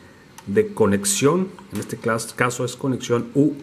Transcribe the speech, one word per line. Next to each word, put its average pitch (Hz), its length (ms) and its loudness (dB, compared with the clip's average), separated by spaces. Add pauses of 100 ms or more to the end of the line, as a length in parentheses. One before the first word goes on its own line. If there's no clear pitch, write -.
(480)
de 104 200 2
conexión. 127 800 2 (240)
En 101 80 -6
este 113 160 -8
clas-, 113 360 -4
caso 131 300 -2
es 123 140 -6
conexión 120 580 -2
U 143 280 4